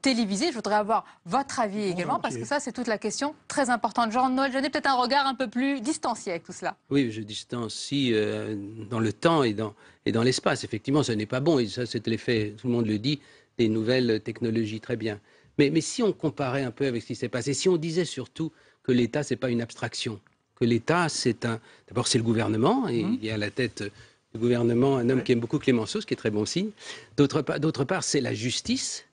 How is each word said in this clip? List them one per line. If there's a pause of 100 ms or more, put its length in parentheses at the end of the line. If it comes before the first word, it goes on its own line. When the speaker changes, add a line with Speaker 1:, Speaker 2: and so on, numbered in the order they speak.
Speaker 1:
télévisés.
Je
voudrais
avoir (220)
votre
avis
également,
parce
que
Speaker 2:
Volontiers.
Speaker 1:
ça,
c'est
toute
la
question (120)
très
importante.
Jean-Noël
Jeannet,
peut-être
un
regard
un
peu
plus
distancié
avec
tout
cela. (140)
Speaker 3:
Oui,
je
distancie,
euh, (340)
dans
le
temps
et
dans, (320)
et
dans
l'espace.
Effectivement,
ce
n'est
pas
bon,
et
ça,
c'est
l'effet,
tout
le
monde
le
dit, (400)
des
nouvelles
technologies,
très
bien. (400)
Mais,
mais
si
on
comparait
un
peu
avec
ce
qui
s'est
passé,
si
on
disait
surtout (320)
que
l'État,
c'est
pas
une
abstraction, (400)
que
l'État,
c'est
un, (280)
d'abord,
c'est
le
gouvernement,
et
Speaker 2:
Mhm.
Speaker 3:
il
y
a
à
la
tête (500)
du
gouvernement
un
homme
Speaker 2:
Oui.
Speaker 3:
qui
aime
beaucoup
Clémenceau,
ce
qui
est
très
bon
signe. (480)
D'autre
pa-,
d'autre
part,
c'est
la
justice